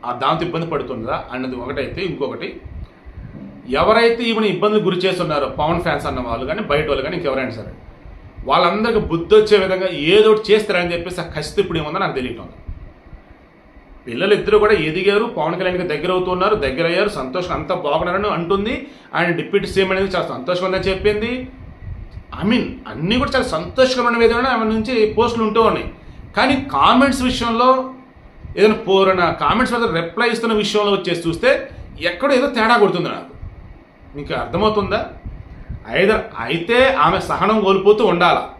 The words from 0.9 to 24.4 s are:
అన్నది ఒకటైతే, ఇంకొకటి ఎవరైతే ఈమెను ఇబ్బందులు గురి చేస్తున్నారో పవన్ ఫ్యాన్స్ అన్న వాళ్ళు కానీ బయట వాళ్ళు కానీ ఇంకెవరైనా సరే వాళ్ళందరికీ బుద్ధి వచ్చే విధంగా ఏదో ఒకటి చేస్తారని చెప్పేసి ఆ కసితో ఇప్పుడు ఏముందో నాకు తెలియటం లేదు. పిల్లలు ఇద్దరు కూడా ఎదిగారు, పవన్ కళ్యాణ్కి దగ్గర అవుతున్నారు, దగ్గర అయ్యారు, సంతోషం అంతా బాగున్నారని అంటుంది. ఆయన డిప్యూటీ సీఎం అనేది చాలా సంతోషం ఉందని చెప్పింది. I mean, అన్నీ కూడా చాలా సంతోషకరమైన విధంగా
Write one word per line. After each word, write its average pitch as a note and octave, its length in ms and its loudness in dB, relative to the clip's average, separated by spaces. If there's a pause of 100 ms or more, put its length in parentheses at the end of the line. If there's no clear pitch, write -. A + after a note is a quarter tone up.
అన్నది B2+ 240 -6
ఒకటైతే, B2 460 -6
ఇంకొకటి C3+ 580 -6 (1080)
ఎవరైతే A3 540 4
ఈమెను A3 240 0
ఇబ్బందులు G3+ 340 2
గురి F3 160 4
చేస్తున్నారో D#3+ 500 0
పవన్ D#3 360 -2
ఫ్యాన్స్ D3 240 -2
అన్న C3 140 -4
వాళ్ళు A#2+ 260 -4
కానీ E3+ 140 -4
బయట D#3 280 0
వాళ్ళు C3+ 140 0
కానీ E3 140 -4
ఇంకెవరైనా C3 340 -2
సరే A2 220 -12 (720)
వాళ్ళందరికీ F#3+ 560 2
బుద్ధి E3 360 2
వచ్చే G#3 220 6
విధంగా F#3 300 0
ఏదో F3+ 420 4
ఒకటి G#3 220 4
చేస్తారని F#3 400 2
చెప్పేసి F3 280 -6
ఆ D#3+ 40 -4
కసితో D#3 380 -4
ఇప్పుడు E3+ 160 -2
ఏముందో D#3 200 -4
నాకు E3+ 160 -2
తెలియటం B2 280 -6
లేదు. - 320 -14 (1300)
పిల్లలు D#3+ 280 2
ఇద్దరు G3 240 4
కూడా G#3+ 140 6
ఎదిగారు, F#3+ 520 2
పవన్ E3 300 -4
కళ్యాణ్కి F3+ 280 -2
దగ్గర D3+ 280 -4
అవుతున్నారు, F#3 440 0
దగ్గర C#3 320 -2
అయ్యారు, F#3 220 2
సంతోషం F3 440 -6
అంతా D#3 220 -4
బాగున్నారని F3 540 -2
అంటుంది. G3 600 -2 (260)
ఆయన F3 160 0
డిప్యూటీ F3+ 360 0
సీఎం F#3+ 240 0
అనేది F#3+ 260 0
చాలా E3+ 120 -2
సంతోషం F3 360 -2
ఉందని F#3 160 0
చెప్పింది. G#3+ 680 -2 (960)
I - 20 2
mean, A3+ 180 2 (220)
అన్నీ F3 320 -2
కూడా C#4+ 120 -2
చాలా C4 140 0
సంతోషకరమైన A#3+ 720 0
విధంగా A#3 320 2